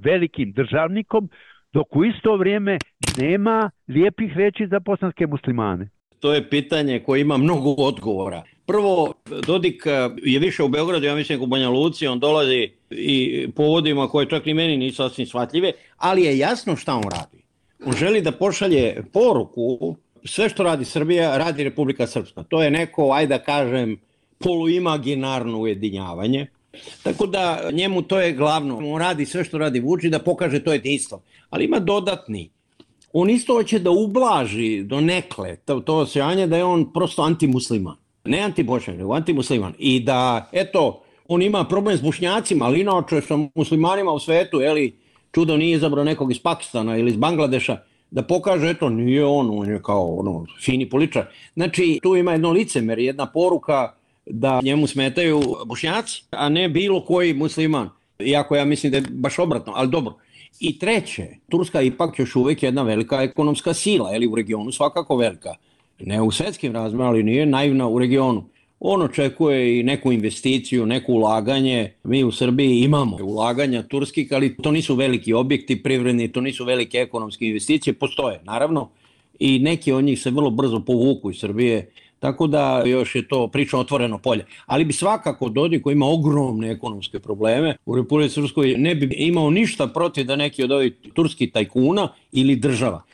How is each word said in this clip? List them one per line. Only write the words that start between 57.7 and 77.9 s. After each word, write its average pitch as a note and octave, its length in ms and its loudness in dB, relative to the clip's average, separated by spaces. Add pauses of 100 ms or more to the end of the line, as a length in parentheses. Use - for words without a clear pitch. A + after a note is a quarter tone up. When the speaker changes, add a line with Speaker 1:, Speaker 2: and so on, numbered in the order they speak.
Speaker 2:
Iako C#3+ 360 0
ja C#3+ 100 2
mislim C#3+ 260 0
da C#3 60 2
je C#3 120 0
baš C3 300 -4
obratno, B2+ 360 -2
ali C3 140 0
dobro. C3 240 -2 (460)
I D#3 200 -4
treće, F3+ 480 -4 (220)
Turska E3+ 300 0
je C3 80 4
ipak D#3+ 320 -2
još B2 160 -2
uvijek C3+ 280 2
jedna C3+ 180 0
velika A2+ 420 0
ekonomska D3 500 -2
sila, D#3+ 380 0
je A2 80 -4
li, A#2+ 80 2
u A2 80 -2
regionu A2 360 -4
svakako D3 440 -2
velika. F#2+ 400 -2 (440)
Ne G2+ 220 -2
u A2 100 4
svetskim D#3 420 -4
razmerama, A2+ 360 -2
ali A2+ 140 4
nije B2+ 220 2
naivna C3+ 420 2
u A#2 120 0
regionu. B2+ 500 2 (300)
On F#3+ 220 0
očekuje C3+ 800 2
i A#2 40 0
neku C3 280 0
investiciju, B2 760 0
neko B2+ 260 -2
ulaganje. A2+ 800 2 (120)
Mi C3 200 2
u A#2+ 80 2
Srbiji B2+ 480 2
imamo C3 420 2
ulaganja A#2 600 -2
turskih, C#3 480 -4
ali C3+ 260 0
to D3+ 140 0
nisu D3+ 240 0
veliki B2 380 0
objekti B2+ 500 0
privredni, B2 480 0
to B2 100 -4
nisu B2+ 240 -6
velike B2 320 -2
ekonomske A#2 480 -4
investicije, A#2+ 480 0